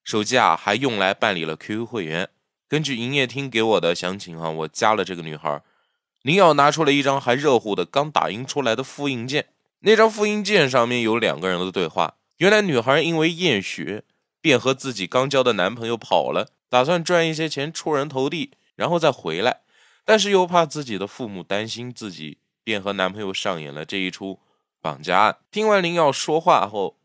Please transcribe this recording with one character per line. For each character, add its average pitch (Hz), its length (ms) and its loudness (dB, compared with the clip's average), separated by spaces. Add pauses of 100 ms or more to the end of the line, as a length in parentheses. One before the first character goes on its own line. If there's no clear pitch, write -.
手 107 220 -2
机 113 120 -2
啊， 95 200 6
还 101 180 0
用 123 240 -2
来 98 160 2
办 107 200 0
理 82 100 -4
了 78 100 -6
Q 107 240 -8
Q 117 80 -8
会 110 180 -6
员。 80 240 -4 (380)
根 151 160 -2
据 135 140 -4
营 120 180 -6
业 135 120 2
厅 135 220 -8
给 113 140 0
我 107 180 4
的 85 140 0
详 92 240 -6
情 82 220 -14
啊， 82 100 -4
我 80 180 -6
加 110 260 0
了 101 100 -2
这 90 100 -8
个 85 80 -10
女 78 140 -10
孩。” 73 260 -6 (600)
林 143 120 0
耀 180 200 6
拿 147 160 6
出 151 140 -2
了 143 80 4
一 143 100 4
张 139 180 0
还 123 140 2
热 139 240 4
乎 104 160 -2
的、 90 120 -2
刚 147 240 -2
打 80 180 2
印 110 160 -6
出 143 160 -4
来 113 160 0
的 117 60 -6
复 - 260 -6
印 123 180 -4
件， 135 220 -4 (320)
那 220 160 4
张 220 140 6
复 214 160 -2
印 208 180 -2
件 185 240 2
上 123 200 2
面 123 120 0
有 110 160 2
两 85 240 0
个 92 80 -2
人 90 100 0
的 92 140 -4
对 90 140 0
话。 80 300 -2 (200)
原 185 140 4
来 214 120 4
女 151 180 0
孩 135 220 2
因 165 160 -2
为 160 120 2
厌 160 320 0
学， 92 420 -10 (360)
便 135 180 4
和 127 140 0
自 131 220 -6
己 98 120 -6
刚 131 220 0
交 139 140 2
的 123 120 2
男 98 200 0
朋 113 140 -8
友 117 80 -2
跑 73 360 0
了， 92 160 -2 (220)
打 123 120 4
算 165 220 0
赚 165 240 2
一 160 60 -4
些 156 140 -4
钱 143 220 -6
出 160 220 -6
人 143 160 -2
头 135 220 -2
地， 151 220 -8 (240)
然 113 120 -2
后 170 100 0
再 147 140 4
回 85 300 -4
来， 120 180 0 (460)
但 220 120 6
是 202 120 0
又 185 160 4
怕 170 180 4
自 151 180 -6
己 117 140 -6
的 95 100 -4
父 117 220 -10
母 95 140 -10
担 104 260 -4
心 120 240 -10
自 110 180 -10
己， 78 280 -14 (260)
便 104 180 -4
和 98 120 -4
男 95 180 0
朋 107 80 -12
友 95 120 -6
上 95 280 -4
演 71 140 -12
了 76 100 -10
这 98 140 -8
一 92 120 -4
出 98 300 -12 (400)
绑 76 220 -8
架 90 160 2
案。 104 200 4 (120)
听 214 180 0
完 202 140 4
林 170 100 -2
耀 165 180 2
说 151 300 -2
话 151 260 4
后， 101 380 -4